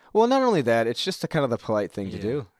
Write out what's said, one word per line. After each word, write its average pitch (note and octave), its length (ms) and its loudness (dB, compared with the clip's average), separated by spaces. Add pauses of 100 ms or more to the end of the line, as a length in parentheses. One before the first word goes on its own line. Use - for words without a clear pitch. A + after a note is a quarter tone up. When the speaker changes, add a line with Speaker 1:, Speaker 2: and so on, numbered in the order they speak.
(120)
Speaker 1:
Well, A3 160 4
not C4 140 2
only G#3+ 200 4
that, A#2 240 2
it's A#2 160 -2
just - 220 -6
a D#3+ 40 -4
kind D3+ 140 0
of B2+ 80 0
the A2+ 80 0
polite G#2 320 -2
thing G2 200 -8
to G#2+ 80 -8
Speaker 2:
Yeah. G2 40 -10
Speaker 1:
do. A#2 240 -4 (120)